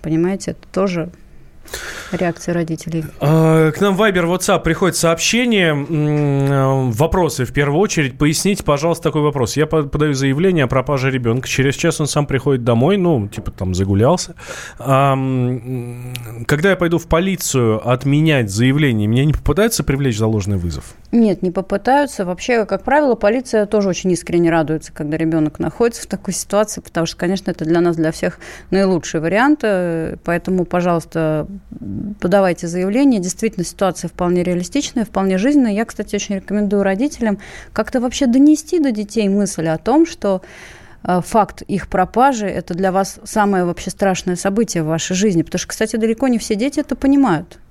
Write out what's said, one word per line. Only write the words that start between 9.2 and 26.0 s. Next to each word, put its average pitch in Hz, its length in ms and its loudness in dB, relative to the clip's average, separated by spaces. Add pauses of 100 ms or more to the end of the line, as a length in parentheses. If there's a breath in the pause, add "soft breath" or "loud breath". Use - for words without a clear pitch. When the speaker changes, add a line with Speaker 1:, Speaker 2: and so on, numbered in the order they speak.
Speaker 2:
вопрос. 139 360 0
Я 151 80 4
по-, 156 180 0
подаю 147 300 0
заявление 139 520 2
о - 20 -6
пропаже 135 420 0
ребенка. 123 380 0
Через 139 280 0
час 160 260 0
он 143 60 0
сам 143 200 -2
приходит 131 380 0
домой, 127 320 4
ну, 151 320 0
типа, - 220 -10
там, 92 220 -4
загулялся. 101 640 2 (420 loud breath)
А, 135 360 2
м, 127 1000 -4 (320)
когда 156 260 2
я 185 40 4
пойду 170 220 0
в - 100 -4
полицию 147 800 0
отменять 139 640 2
заявление, 120 560 2
меня 120 160 2
не 151 100 2
попытаются 175 500 0
привлечь 135 340 0
за 110 100 0
ложный 104 300 0
вызов? 82 360 -6 (200)
Speaker 1:
Нет, 220 300 2
не 180 80 -2
попытаются. 202 760 0
Вообще, 208 400 -2
как 190 180 -4
правило, 269 320 2
полиция 220 500 0
тоже 208 220 0
очень 185 240 -2
искренне 170 400 2
радуется, 160 400 -2
когда 151 240 -6
ребенок 160 440 0
находится - 440 -2